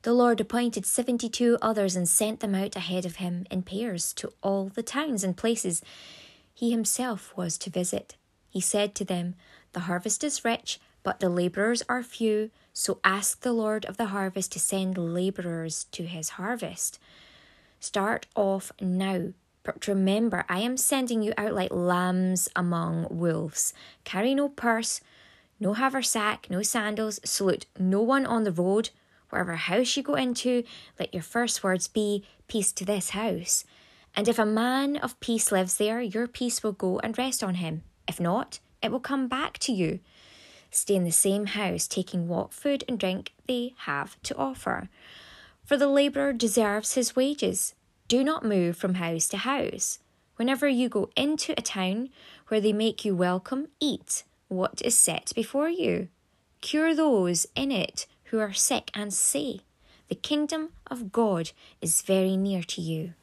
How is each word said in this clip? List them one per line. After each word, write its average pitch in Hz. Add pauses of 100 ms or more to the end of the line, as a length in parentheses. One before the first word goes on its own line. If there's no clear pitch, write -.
The 233
Lord 240
appointed 226
seventy-two 240
others 202
and 175
sent 220
them 202
out 196
ahead 180
of 170
him 180
in 185
pairs 190
to - (100)
all 196
the 226
towns 254
and 185
places 226 (720)
he 233
himself 233
was 175
to -
visit. 180 (340)
He 190
said 208
to 196
them, 175 (380)
"The 175
harvest 180
is 285
rich, - (240)
but -
the 185
laborers 180
are 247
few, 214 (200)
so -
ask 196
the 247
Lord 214
of 196
the 233
harvest 190
to 175
send 190
laborers 170
to 170
his 165
harvest." 196 (800)
Start -
off 196
now, 185 (300)
but -
remember, 196
I 180
am 254
sending 247
you 208
out 214
like 190
lambs 180
among 170
wolves. 165 (300)
Carry 226
no 285
purse, 233 (580)
no 202
haversack, 240
no 180
sandals, 214
salute - (120)
no 190
one 262
on 220
the 196
road. 190 (400)
Whatever 175
house 214
you 285
go 285
into, 247 (340)
let -
your 170
first 233
words 185
be, 208 (240)
"Peace 208
to -
this 196
house." 196 (520)
And 208
if 233
a 214
man 254
of -
peace 226
lives 185
there, 220
your 220
peace 240
will 214
go 190
and 226
rest 254
on 185
him. 160 (240)
If -
not, 180 (220)
it 214
will 247
come 262
back 262
to -
you. 185 (720)
Stay -
in 185
the 170
same 202
house, 190
taking 180
what 170
food 277
and 240
drink 190 (140)
they 247
have -
to -
offer. 262 (720)
For 285
the 277
labourer 277
deserves 220
his 247
wages. 254 (320)
Do 262
not 311
move 180
from 185
house 170
to 196
house. - (380)
Whenever 262
you 254
go 202
into 302
a -
town 202 (380)
where 220
they 208
make 220
you 202
welcome, 185 (120)
eat - (240)
what 185
is 240
set -
before 277
you. 190 (540)
Cure 311
those 208 (100)
in 277
it - (180)
who 220
are 208
sick -
and 208
say, 277 (460)
"The -
kingdom 311 (140)
of 240
God 196 (300)
is 165
very 190
near 190
to -
you." 160